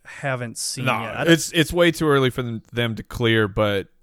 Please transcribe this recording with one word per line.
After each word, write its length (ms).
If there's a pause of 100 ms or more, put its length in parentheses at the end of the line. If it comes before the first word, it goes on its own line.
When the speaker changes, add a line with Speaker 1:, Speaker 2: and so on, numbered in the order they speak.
Speaker 1:
haven't 520
seen 280
Speaker 2:
No, 160
Speaker 1:
yet. 140
I 100
don't 80
Speaker 2:
it's, 180
it's 200
way 200
too 180
early 220
for 100
them, 220 (100)
them 220
to 80
clear, 440
but 420 (140)